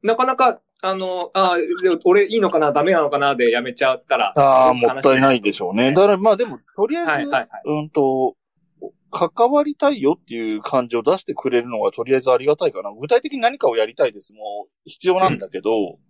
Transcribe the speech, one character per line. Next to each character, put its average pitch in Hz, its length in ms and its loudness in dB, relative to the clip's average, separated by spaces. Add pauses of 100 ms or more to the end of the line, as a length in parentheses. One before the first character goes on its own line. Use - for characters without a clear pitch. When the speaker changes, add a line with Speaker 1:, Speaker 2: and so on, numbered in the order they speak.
Speaker 1:
な 226 120 0
か 254 100 0
な 262 100 -2
か、 254 240 0 (220)
あ 190 140 -4
の、 185 380 -6
あ、 185 220 2 (260)
で 185 80 2
も 170 140 0
俺 196 240 4
い 214 80 -6
い 226 60 2
の 185 80 2
か 160 100 0
な、 147 140 0
ダ 147 100 2
メ 180 80 2
な 170 100 2
の 143 80 0
か 143 80 -2
な 139 180 0
で 120 160 2
や 120 100 0
め 123 120 -10
ち 139 120 -2
ゃ 131 100 2
っ - 120 -16
た 135 100 0
ら、 190 180 0
Speaker 2:
あ 131 380 6
ー、 123 40 -2
Speaker 1:
す 120 40 -2
ご - 0 -
く - 20 0
悲 143 60 4
し - 20 -2
い。 - 20 -4
Speaker 2:
も 135 60 -6
っ - 40 -12
た 135 140 4
い 131 40 2
な 135 120 4
い 120 80 0
で 101 120 -2
し - 80 -8
ょ 90 100 -6
う 98 40 -4
ね。 131 180 2
だ 180 80 4
か 202 60 6
ら、 202 100 4
ま 214 140 2
あ 196 40 4
で 233 100 -2
も、 135 120 -14 (180)
と 208 120 -2
り 320 100 -4
あ 339 40 -4
え 339 40 -4
ず、 330 40 -2
Speaker 1:
は 294 100 0
い 294 60 -6
は 285 40 -10
い - 20 -4
は 127 100 0
い。 - 60 -10 (180)
Speaker 2:
う 151 180 -4
ん 151 60 -12
と、 131 460 -2 (760)
関 233 400 0
わ 294 120 2
り 294 120 -6
た 285 160 0
い 254 100 -6
よ 143 180 0
っ - 60 -20
て - 80 -16
い 113 220 -4
う 107 60 -8
感 123 280 -4
じ 120 80 -4
を 113 60 -4
出 160 160 0
し - 40 -20
て - 100 -10
く - 160 -6
れ 120 120 2
る 120 80 -10
の 113 100 -8
は 98 120 0
と 117 120 -8
り 127 120 -2
あ - 20 2
え 127 40 -2
ず 131 100 0
あ 123 60 4
り 127 100 -2
が 151 100 2
た 175 100 -2
い - 40 -2
か 92 100 -12
な。 101 180 -12
具 143 80 -12
体 247 140 2
的 294 120 -10
に 269 60 -8
何 240 200 -2
か - 100 0
を 117 80 -2
や 110 80 2
り 117 100 -12
た 143 120 0
い 113 40 -2
で 104 100 -20
す - 120 -20
も 104 320 -14 (200)
必 - 220 -8
要 185 120 2
な 185 100 4
ん 147 80 -4
だ 92 120 -12
け 95 120 -10
ど 104 380 -2 (100)